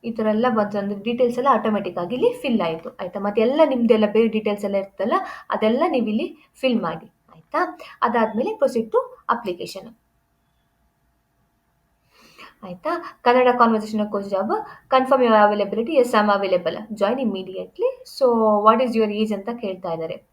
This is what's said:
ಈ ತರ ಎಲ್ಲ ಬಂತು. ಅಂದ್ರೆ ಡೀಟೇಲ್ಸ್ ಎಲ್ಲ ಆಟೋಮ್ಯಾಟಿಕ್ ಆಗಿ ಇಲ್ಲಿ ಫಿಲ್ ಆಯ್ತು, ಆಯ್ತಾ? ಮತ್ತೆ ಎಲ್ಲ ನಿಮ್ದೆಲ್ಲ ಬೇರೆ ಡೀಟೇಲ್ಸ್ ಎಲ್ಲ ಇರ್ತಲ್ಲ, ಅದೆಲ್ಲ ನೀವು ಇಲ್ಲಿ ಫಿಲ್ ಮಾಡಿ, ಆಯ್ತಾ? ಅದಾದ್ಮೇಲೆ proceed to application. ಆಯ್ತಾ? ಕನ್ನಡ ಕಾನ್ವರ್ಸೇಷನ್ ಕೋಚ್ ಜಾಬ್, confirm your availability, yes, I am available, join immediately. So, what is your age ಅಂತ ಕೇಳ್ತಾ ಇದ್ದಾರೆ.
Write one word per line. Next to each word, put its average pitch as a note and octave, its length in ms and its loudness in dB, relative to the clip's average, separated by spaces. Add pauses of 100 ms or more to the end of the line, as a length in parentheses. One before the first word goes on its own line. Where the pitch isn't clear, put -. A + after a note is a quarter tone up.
ಈ A#3 60 -8
ತರ A3 160 -4
ಎಲ್ಲ G#3+ 220 2
ಬಂತು. G#3 300 -2
ಅಂದ್ರೆ G3 220 -6
ಡೀಟೇಲ್ಸ್ A#3+ 380 -2
ಎಲ್ಲ C4 120 0
ಆಟೋಮ್ಯಾಟಿಕ್ G#3+ 480 0
ಆಗಿ F3 160 -6
ಇಲ್ಲಿ G#4 180 2
ಫಿಲ್ A#3+ 280 -2
ಆಯ್ತು, E3 400 -6
ಆಯ್ತಾ? G3 200 -8
ಮತ್ತೆ G#3 200 -2
ಎಲ್ಲ C4 240 2
ನಿಮ್ದೆಲ್ಲ A#3 480 2
ಬೇರೆ A3+ 160 4
ಡೀಟೇಲ್ಸ್ G#3+ 360 -4
ಎಲ್ಲ G3+ 120 -2
ಇರ್ತಲ್ಲ, G3 380 -4 (360)
ಅದೆಲ್ಲ A#3 380 0
ನೀವು B3 180 0
ಇಲ್ಲಿ A#3+ 480 -4
ಫಿಲ್ A#3+ 260 0
ಮಾಡಿ, D#3+ 260 -8 (280)
ಆಯ್ತಾ? E4 440 -4 (240)
ಅದಾದ್ಮೇಲೆ A3+ 480 0
proceed C4 360 0
to A4 120 0 (380)
application. F3+ 600 -10 (2750)
ಆಯ್ತಾ? D#4 600 -8
ಕನ್ನಡ B3 260 4 (100)
ಕಾನ್ವರ್ಸೇಷನ್ G#3+ 520 2
ಕೋಚ್ G3+ 180 -6
ಜಾಬ್, G3+ 240 -2 (380)
confirm B3+ 340 4
your A3 120 6
availability, G#3 600 2
yes, A#3+ 100 4
I G#3+ 160 2
am G#3 60 2
available, F#3 480 0 (160)
join G#3 240 0
immediately. F#3+ 720 -4 (280)
So, B3 140 4 (360)
what A#3 180 4
is A3 100 -2
your G#3+ 260 0
age G#3+ 120 -2
ಅಂತ G3 140 -8 (120)
ಕೇಳ್ತಾ F#3 320 -8
ಇದ್ದಾರೆ. D#3+ 400 -8